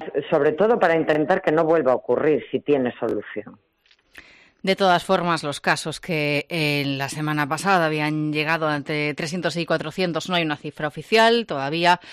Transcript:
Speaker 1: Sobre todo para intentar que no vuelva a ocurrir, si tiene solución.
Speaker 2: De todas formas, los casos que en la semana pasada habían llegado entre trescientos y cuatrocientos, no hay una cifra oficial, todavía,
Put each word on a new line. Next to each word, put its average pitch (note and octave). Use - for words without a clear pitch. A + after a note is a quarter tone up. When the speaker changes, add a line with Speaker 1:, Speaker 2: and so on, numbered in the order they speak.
Speaker 1:
Sobre D3+
todo G#3+
para E3+
intentar D#3
que D#3+
no D#3+
vuelva D#3
a -
ocurrir, B2+
si C3+
tiene C3
solución. G#2
Speaker 2:
De F#3+
todas F3+
formas, F3
los C#3+
casos D#3+
que D3
en C#3+
la C#3
semana D3+
pasada E3+
habían D3+
llegado D#3
entre D3
trescientos E3
y E3+
cuatrocientos, D#3+
no F#3
hay E3+
una D3+
cifra D3+
oficial, A3+
todavía, E3